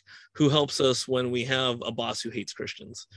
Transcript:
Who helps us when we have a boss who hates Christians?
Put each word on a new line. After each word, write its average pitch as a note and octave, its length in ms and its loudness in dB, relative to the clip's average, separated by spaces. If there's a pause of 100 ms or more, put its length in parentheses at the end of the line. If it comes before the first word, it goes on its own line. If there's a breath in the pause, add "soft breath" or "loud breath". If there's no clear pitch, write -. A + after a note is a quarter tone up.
(360 loud breath)
Who D3 140 6
helps C#3+ 300 4
us C3 280 2
when B2+ 240 0
we B2 140 0
have C3 400 0
a A#2+ 60 -4
boss A2+ 300 -4
who A2+ 80 -8
hates G#2+ 240 -6
Christians? A2 640 -12